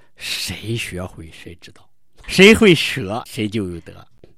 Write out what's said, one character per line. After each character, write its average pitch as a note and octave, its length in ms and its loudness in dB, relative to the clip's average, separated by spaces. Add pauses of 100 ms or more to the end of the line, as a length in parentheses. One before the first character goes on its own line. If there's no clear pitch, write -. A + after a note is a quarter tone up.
(160)
谁 G2 600 -10
学 F2+ 260 -10
会 E2+ 300 -16
谁 - 300 -20
知 - 100 -20
道， - 160 -20 (400)
谁 G3+ 260 8
会 G3+ 220 6
舍 A2+ 500 -6
谁 G#2+ 220 -6
就 G2 220 -6
有 E2+ 120 -12
得。 F2+ 240 -20 (320)